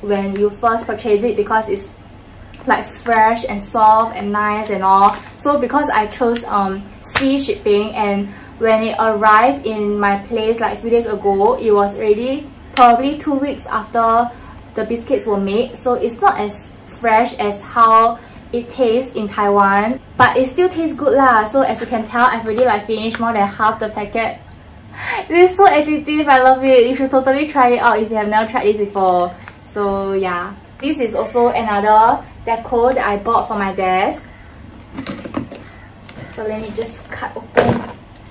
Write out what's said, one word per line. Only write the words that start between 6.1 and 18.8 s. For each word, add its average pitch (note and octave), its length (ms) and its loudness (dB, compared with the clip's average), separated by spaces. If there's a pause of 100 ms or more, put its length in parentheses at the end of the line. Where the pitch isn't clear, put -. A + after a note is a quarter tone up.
um, G3 400 -4 (160)
sea C4+ 380 -2
shipping, G#3+ 560 -2
and G3+ 340 -2 (320)
when A3 220 2
it A3 160 -4
arrived A3 680 2
in G#3 320 -4
my G3+ 200 0 (100)
place, A3+ 320 -2
like, G#3 160 -4
a - 40 -12
few A3+ 100 -6
days A#3 160 2
ago, G3+ 480 0
it A3+ 180 0
was G3+ 240 2
already A#3+ 500 -2 (300)
probably B3+ 400 4
two D4 160 -4
weeks C#4 340 -4
after A3+ 640 0 (440)
the A3 100 -4
biscuits A#3 400 -4
were G3+ 160 -2
made. G3+ 360 -2
So B3 180 -2
it's - 260 -4
not G4 180 0
as G#3 300 -8 (180)
fresh A3+ 520 0
as G3+ 240 -4
how A3+ 560 4 (340)
it A#3+ 160 -6
tastes B3 480 -2